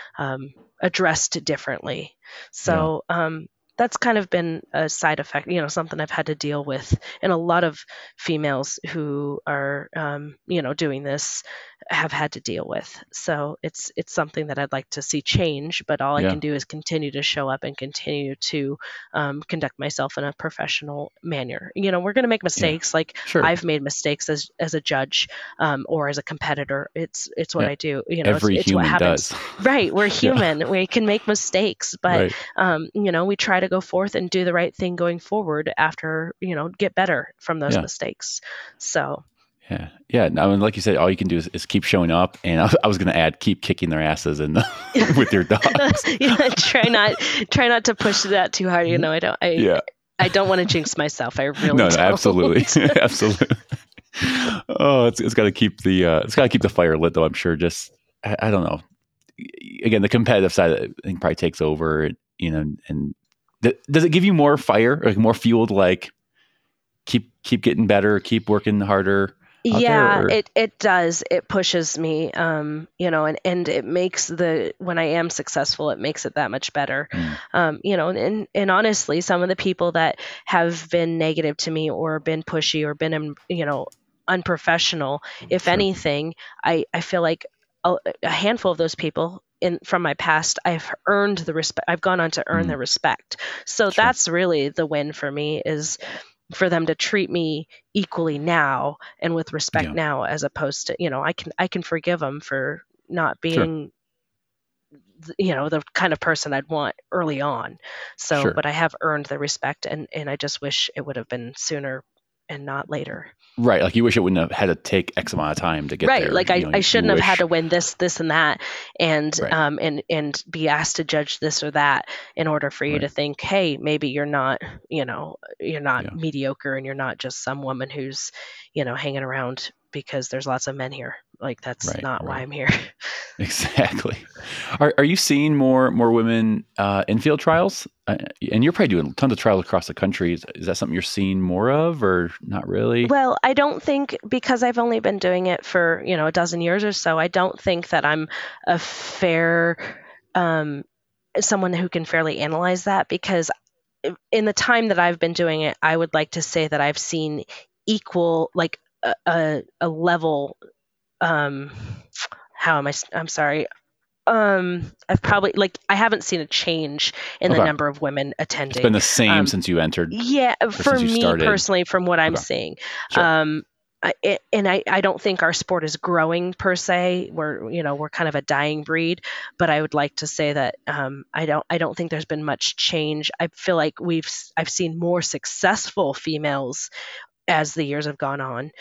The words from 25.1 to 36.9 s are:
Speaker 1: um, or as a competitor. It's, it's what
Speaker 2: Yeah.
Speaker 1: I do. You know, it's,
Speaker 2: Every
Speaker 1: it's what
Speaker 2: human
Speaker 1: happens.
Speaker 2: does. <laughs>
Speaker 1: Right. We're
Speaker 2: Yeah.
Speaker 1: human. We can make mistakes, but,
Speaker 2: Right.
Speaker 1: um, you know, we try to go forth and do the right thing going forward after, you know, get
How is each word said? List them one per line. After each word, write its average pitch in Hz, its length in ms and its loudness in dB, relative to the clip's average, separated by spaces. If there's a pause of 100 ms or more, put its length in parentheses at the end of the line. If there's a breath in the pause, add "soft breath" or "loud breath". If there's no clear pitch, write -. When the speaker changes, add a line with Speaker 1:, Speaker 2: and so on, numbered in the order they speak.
Speaker 1:
um, 143 300 0
or 147 220 -2
as 143 80 -4
a 143 60 -6
competitor. 147 680 -4
It's, - 440 -8
it's - 180 -4
what 151 80 0
Speaker 2:
Yeah. 139 80 0
Speaker 1:
I 143 40 -6
do. 143 320 -4
You 165 160 -2
know, 104 80 4
it's, 95 120 2
Speaker 2:
Every 101 140 4
Speaker 1:
it's 95 160 2
what 92 120 4
Speaker 2:
human - 0 -
Speaker 1:
happens. 80 440 2
Speaker 2:
does. - 100 -8 (100)
<laughs> - 160 -14
Speaker 1:
Right. 254 280 4
We're 202 140 4
Speaker 2:
Yeah. 202 60 0
Speaker 1:
human. 170 560 2
We 185 160 0
can 220 200 0
make 208 220 0
mistakes, - 760 -2
but, 180 160 4
Speaker 2:
Right. - 140 2 (240 loud breath)
Speaker 1:
um, 165 360 2
you 202 200 2
know, 170 100 2
we 196 140 0
try 185 240 2
to 190 80 -2
go 185 120 0
forth 190 340 -2
and 180 140 -2
do 180 160 0
the 175 80 0
right 175 220 0
thing 180 200 -2
going 175 240 -2
forward 160 580 -4
after, 160 640 -2
you 185 160 -4
know, 151 140 -4
get 185 240 -2